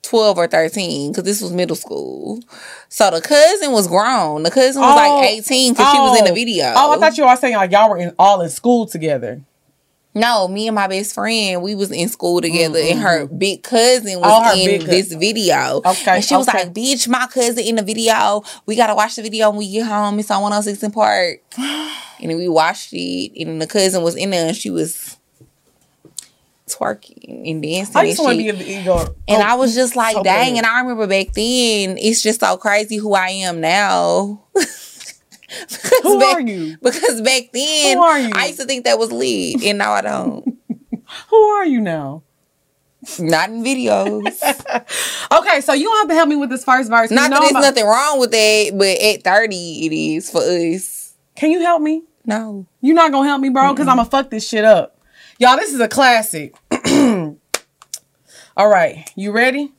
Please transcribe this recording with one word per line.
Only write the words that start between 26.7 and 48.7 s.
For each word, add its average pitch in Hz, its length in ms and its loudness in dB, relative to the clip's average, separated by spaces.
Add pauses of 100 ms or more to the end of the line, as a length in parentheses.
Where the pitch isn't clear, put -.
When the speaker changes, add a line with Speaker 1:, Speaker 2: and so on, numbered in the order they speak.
Speaker 1:
and 160 140 -6
dancing 180 340 -6
Speaker 2:
I 330 80 4
used 403 60 0
Speaker 1:
and - 60 -4
Speaker 2:
to 330 80 -2
wanna 254 180 2
Speaker 1:
shit. - 20 -4
Speaker 2:
be 220 40 -2
in 202 100 -6
the 196 220 -10
ego. 175 340 -2 (140)
Speaker 1:
And 208 140 4
Speaker 2:
Oh, 202 40 2
Speaker 1:
I 233 80 2
was 247 200 0
just 240 200 0
like, 226 220 0
Speaker 2:
so 196 60 -2
Speaker 1:
"Dang." 226 320 2
Speaker 2:
bad. 233 40 0
Speaker 1:
And 226 80 0
I 240 140 0
remember 233 260 -4
back 190 280 -2
then, 220 640 0
it's 220 240 0
just 220 180 -2
so 185 160 0
crazy 214 400 -2
who 208 180 -2
I 185 140 0
am 185 320 -6
now. 185 880 0
<laughs> - 80 -20
'Cause - 1400 -10 (120)
Speaker 2:
Who 403 160 4
Speaker 1:
back, 392 160 4
Speaker 2:
are 330 60 -2
you? 180 420 -6
Speaker 1:
because 254 380 -2
back 247 320 -2
then, 285 440 0
Speaker 2:
Who 349 60 4
are 320 160 4
you? 240 160 -2
Speaker 1:
I 269 120 -2
used - 120 -8
to 262 80 -8
think 254 180 -6
that 226 140 2
was 226 140 -2
lit, 240 500 -4
and 208 160 -2
now 202 140 0
I - 80 0
don't. - 440 -6 (460)
Speaker 2:
<laughs> - 400 -14
Who 440 60 4
are 415 300 4
you 254 140 0
now? 156 420 -6 (960)
Speaker 1:
Not 165 300 0
in 226 120 -8
videos. 214 760 -2
Speaker 2:
<laughs> - 540 -4 (400)
Okay, 330 280 4
so 269 120 -2
you 285 120 0
don't 440 140 0
have 415 100 0
to 330 60 0
help 320 140 4
me 302 80 0
with 269 140 -4
this 254 140 -8
first 254 240 2
verse. 226 220 2
Speaker 1:
Not 233 140 4
Speaker 2:
You 254 60 2
know 277 60 2
Speaker 1:
that 302 60 4
there's 285 100 4
Speaker 2:
I'm 277 100 2
a- 277 40 6
Speaker 1:
nothing 247 180 2
wrong 269 360 2
with 240 100 0
that, 214 440 2